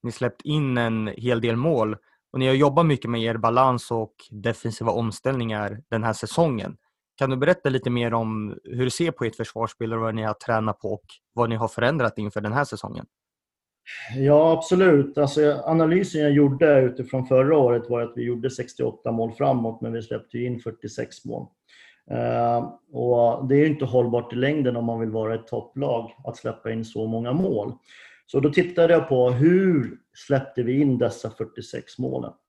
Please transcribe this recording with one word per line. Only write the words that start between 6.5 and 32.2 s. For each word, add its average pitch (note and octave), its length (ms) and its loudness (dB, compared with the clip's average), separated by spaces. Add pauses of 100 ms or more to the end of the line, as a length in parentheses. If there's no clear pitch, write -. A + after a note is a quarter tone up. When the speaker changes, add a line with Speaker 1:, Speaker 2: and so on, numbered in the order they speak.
Speaker 1:
Kan C3+ 120 -2
du C3 80 -2
berätta D3 320 0
lite C3 200 -2
mer A#2+ 240 -2
om A2 500 -4
hur B2 200 -6
du B2+ 60 0
ser E3 220 -2
på C3 140 -6
ert A2 100 -6
försvarsspel A2+ 580 -6
och A2+ 60 -4
vad A2+ 160 -4
ni A2 80 -4
har G#2+ 100 -2
tränat A2 460 -4
på G#2 140 -8
och - 120 -12 (280)
vad A#2 160 0
ni A#2 60 -2
har A2 120 -2
förändrat A#2+ 500 -2
inför G#2+ 240 -6
den G#2 120 -4
här C#3+ 100 0
säsongen? - 420 -10 (1080)
Speaker 2:
Ja, D3 360 6
absolut. E3 680 4
Alltså, D3 480 2
analysen E3 560 2
jag D3 100 4
gjorde C#3+ 500 6
utifrån B2+ 440 -2
förra C3+ 320 4
året A#2+ 320 2
var A#2+ 120 -2
att A#2 140 -6
vi A#2+ 80 -6
gjorde A#2+ 260 -4
sextioåtta B2 640 -6
mål A2+ 200 -4
framåt, A#2+ 500 -2
men A#2 120 -6
vi A#2 80 -6
släppte A#2 360 -10
ju A#2+ 80 -4
in B2 140 -6
fyrtiosex - 680 -12
mål. A#2 220 -10 (640)
Eh, A#2+ 460 0 (360)
och B2 540 2
det C3+ 80 4
är C#3+ 40 6
ju D#3 80 6
inte D3 180 -2
hållbart A#2+ 480 0
i - 20 -12
längden C3 400 0
om A#2 100 -4
man A#2 140 -4
vill A2+ 100 -4
vara A2 260 -4
ett A2+ 120 -10
topplag A#2 640 -6 (120)
att A#2+ 140 -12
släppa - 340 -10
in A2+ 140 -6
så A2 220 -8
många A#2 260 -4
mål. B2+ 400 -2 (520)
Så - 140 -2
då C#3+ 100 2
tittade E3+ 440 4
jag D#3+ 160 2
på B2 200 4
hur D#3 680 4 (160)
släppte C3+ 500 -2
vi B2+ 180 2
in C3+ 160 2
dessa A#2 400 -2
fyrtiosex - 600 -12
målen. B2+ 320 -6 (180)